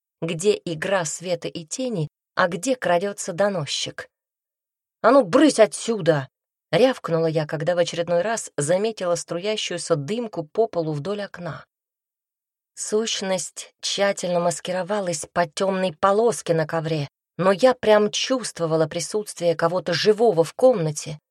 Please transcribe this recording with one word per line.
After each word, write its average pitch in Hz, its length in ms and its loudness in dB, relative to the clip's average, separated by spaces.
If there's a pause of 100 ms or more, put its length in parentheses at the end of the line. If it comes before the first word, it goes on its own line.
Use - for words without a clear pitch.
(220)
где 180 420 0
игра 180 400 -2
света 170 440 -6
и 165 180 -12
тени, 220 400 -6 (300)
а 185 100 2
где 190 300 -2
крадется 190 560 -2
доносчик. 175 760 -4 (960)
«А 208 80 6
ну, 269 140 8
брысь 262 340 4
отсюда!» — 170 720 2 (440)
рявкнула 165 540 2
я, 156 200 -2
когда 160 300 -2
в - 20 2
очередной 170 440 0
раз 214 340 -6
заметила 180 580 -2
струящуюся 175 800 -4
дымку 185 480 -4
по 214 240 -2
полу 160 260 -4
вдоль 185 300 -6
окна. 170 420 -12 (1120)
Сущность - 1040 -4
тщательно 196 600 -2
маскировалась 180 920 -4
под 175 220 -2
темной 185 400 -2
полоски 202 580 2
на 160 140 0
ковре, 151 420 -4 (300)
но 190 140 4
я 254 200 4
прям 214 380 4
чувствовала 165 800 -2
присутствие 170 640 -2
кого-то 165 400 0
живого 196 480 4
в 156 120 -8
комнате. 160 640 2 (100)